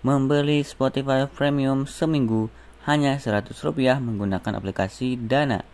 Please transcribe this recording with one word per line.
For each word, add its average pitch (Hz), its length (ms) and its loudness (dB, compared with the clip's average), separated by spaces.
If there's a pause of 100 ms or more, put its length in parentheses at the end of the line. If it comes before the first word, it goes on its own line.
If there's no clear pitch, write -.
membeli 143 560 4
Spotify 135 640 0
Premium 139 640 0
seminggu 123 560 0 (400)
hanya 143 320 2
seratus 104 480 -2
rupiah 131 320 2
menggunakan 101 640 -2
aplikasi 98 560 -4
Dana. 123 560 0